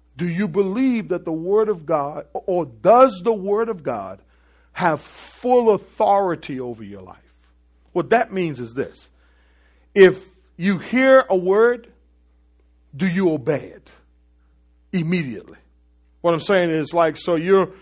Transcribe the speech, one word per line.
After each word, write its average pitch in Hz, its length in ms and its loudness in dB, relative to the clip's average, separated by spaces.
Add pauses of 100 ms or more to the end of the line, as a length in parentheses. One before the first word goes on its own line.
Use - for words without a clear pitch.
(160)
do 156 100 -6
you 175 220 -4
believe 202 600 -2
that 170 180 -6
the 170 60 -4
Word 196 360 0
of 175 160 -6
God, 147 480 -4
or 180 320 -4
does 185 580 4
the 226 100 0
Word 208 360 -2
of 190 140 -10
God 101 400 -10 (500)
have 156 300 -2
full - 680 0
authority 190 840 -2
over 120 240 -12
your 98 200 -18
life? 92 160 -20 (720)
What 170 160 -4
that 240 240 0
means 170 260 -4
is 117 140 -12
this. - 380 -10 (840)
If 185 360 6 (260)
you 185 220 -2
hear 262 500 2
a 190 80 0
word, 214 560 0 (1040)
do 160 100 -2
you 185 240 0
obey 143 340 -4
it - 280 -20 (1000)
immediately? 160 680 -4 (640)
What 170 100 2
I'm 160 80 -2
saying 180 300 0
is, 160 240 -4
like, 165 240 0
so 180 160 -2
you're, 185 360 2 (120)